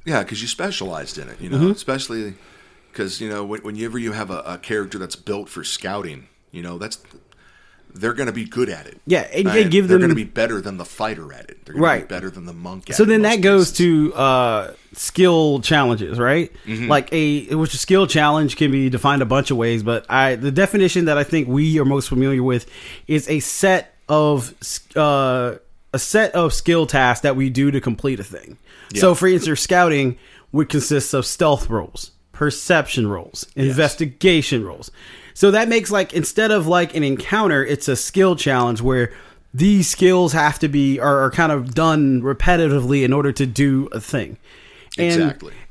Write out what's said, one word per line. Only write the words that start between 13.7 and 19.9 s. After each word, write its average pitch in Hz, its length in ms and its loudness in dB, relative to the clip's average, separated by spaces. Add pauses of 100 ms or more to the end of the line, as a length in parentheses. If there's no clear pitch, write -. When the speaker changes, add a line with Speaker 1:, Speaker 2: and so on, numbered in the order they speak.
Speaker 1:
cases. - 60 -8
Speaker 2:
to, 160 380 2
uh, 120 560 0 (240)
skill 160 680 2
challenges, 117 580 0
right? 135 320 0 (160)
Speaker 1:
Mm-hmm. 110 220 -6
Speaker 2:
Like 143 240 2
a, 151 420 -2
which 156 180 -2
a - 40 -6
skill 190 280 2
challenge 151 520 2
can 151 120 2
be 135 200 0
defined 139 320 0
a 127 40 0
bunch 131 240 0
of 139 60 0
ways, 117 260 0
but 113 280 -2